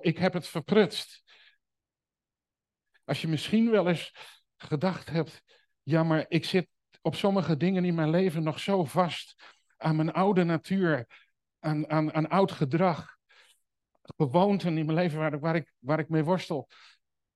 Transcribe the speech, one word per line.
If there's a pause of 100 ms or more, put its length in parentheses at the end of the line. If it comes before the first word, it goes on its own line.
ik
heb
het
verprutst." (1800)
Als
je
misschien
wel
eens (400)
gedacht
hebt, (380)
"Ja,
maar
ik
zit (320)
op
sommige
dingen
in
mijn
leven
nog
zo
vast (220)
aan
mijn
oude
natuur, (300)
aan,
aan,
aan
oud
gedrag, (840)
gewoonten
in
mijn
leven
waar
ik,
waar
ik,
waar
ik
mee
worstel. (680)